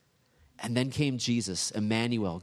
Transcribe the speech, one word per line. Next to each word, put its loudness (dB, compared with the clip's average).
And -4
then 2
came 0
Jesus, 0
Emmanuel, 0